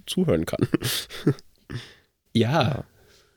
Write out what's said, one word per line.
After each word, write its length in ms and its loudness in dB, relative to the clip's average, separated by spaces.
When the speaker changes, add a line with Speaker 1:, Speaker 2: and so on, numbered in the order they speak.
Speaker 1:
zuhören 400 2
kann. 220 -2
<laughs> 680 -2
Speaker 2:
Ja, 180 4
Speaker 1:
Ja. 320 2